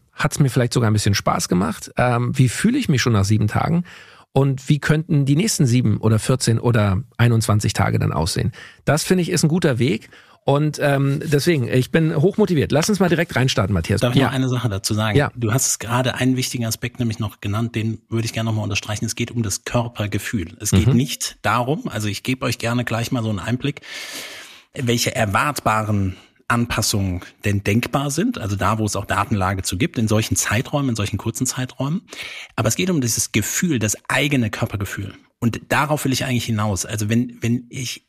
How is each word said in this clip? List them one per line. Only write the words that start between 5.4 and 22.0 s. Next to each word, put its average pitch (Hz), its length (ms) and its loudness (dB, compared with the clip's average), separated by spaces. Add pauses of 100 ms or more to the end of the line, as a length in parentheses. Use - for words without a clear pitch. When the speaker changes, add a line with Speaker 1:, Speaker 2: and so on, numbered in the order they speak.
Speaker 1:
sieben 117 320 2
oder 110 200 2
vierzehn 120 400 2
oder 104 460 2 (140)
einundzwanzig 113 560 2
Tage 107 260 2
dann 101 140 0
aussehen? - 400 -2 (320)
Das, 143 180 2
finde 185 200 2
ich, 156 60 -2
ist 170 140 0
ein 151 60 4
guter 156 280 2
Weg. 151 320 0 (360)
Und, 143 360 2
ähm, 139 400 2
deswegen, 147 460 2
ich 127 240 2
bin 160 240 2
hochmotiviert. 170 560 2
Lass 147 160 2
uns 196 140 2
mal 180 80 4
direkt 170 260 0
reinstarten, 117 380 2
Matthias. 98 260 0
Speaker 2:
Darf 123 160 2
ich 135 60 6
Speaker 1:
Ja. 127 60 4
Speaker 2:
noch 135 60 -2
eine 131 140 0
Sache 123 220 -2
dazu 101 240 -4
sagen? 107 240 2
Speaker 1:
Ja. 143 180 2
Speaker 2:
Du 117 160 -2
hast 123 160 0
es - 120 -2
gerade 120 360 0
einen 127 220 2
wichtigen 127 280 -2
Aspekt 117 340 -6
nämlich 113 200 -2
noch 107 220 -6
genannt, 110 340 -2
den 110 320 -4
würde 113 160 -2
ich 110 80 -4
gerne 113 180 -2
nochmal 107 140 -2
unterstreichen. 101 400 -4
Es 110 120 -4
geht 117 160 -4
um 117 120 -2
das - 220 -4
Körpergefühl. 104 960 -4
Es 110 100 -4
geht 98 160 4
Speaker 1:
Mhm. 139 80 6
Speaker 2:
nicht - 460 -2
darum, 123 480 0
also 107 180 -4